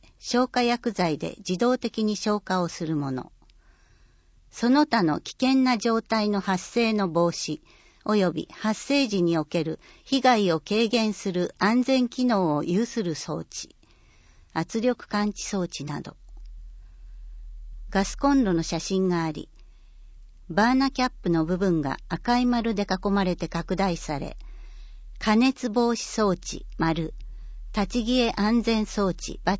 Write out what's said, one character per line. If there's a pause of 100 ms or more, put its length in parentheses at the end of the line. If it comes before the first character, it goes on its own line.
(180)
消
火
薬
剤
で
自
動
的
に
消
火
を
す
る
も
の。 (1160)
そ
の
他
の
危
険
な
状
態
の
発
生
の
防
止、 (500)
お
よ
び
発
生
時
に
お
け
る (240)
被
害
を
軽
減
す
る
安
全
機
能
を
有
す
る
装
置。 (800)
圧
力
感
知
装
置
な
ど。 (1700)
ガ
ス
コ
ン
ロ
の
写
真
が
あ
り、 (1000)
バ
ー
ナ
ー
キ
ャ
ッ (100)
プ
の
部
分
が (100)
赤
い
丸
で
囲
ま
れ
て
拡
大
さ
れ、 (800)
加
熱
防
止
装
置 (120)
丸、 (640)
立
ち
消
え
安
全
装
置× (180)